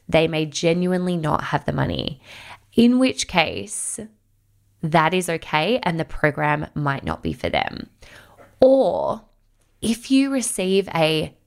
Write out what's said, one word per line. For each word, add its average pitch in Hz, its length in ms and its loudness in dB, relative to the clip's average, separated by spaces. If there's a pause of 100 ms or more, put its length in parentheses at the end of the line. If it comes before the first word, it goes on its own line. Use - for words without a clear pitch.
They 160 200 2
may 160 180 -2
genuinely 180 720 0
not 151 280 -2
have - 200 -4
the - 80 -2
money, 110 480 -4 (520)
in 240 260 6
which - 280 0
case 156 720 -4 (840)
that 160 300 4
is 185 140 0
okay 165 540 -2
and 165 180 -2
the 160 60 -4
program 151 680 0
might 139 280 -2
not 80 200 -6
be 80 100 -4
for - 160 -6
them. - 400 -4 (720)
Or 247 640 4 (580)
if 226 300 -2
you 269 180 4
receive 196 600 0
a 156 460 0 (120)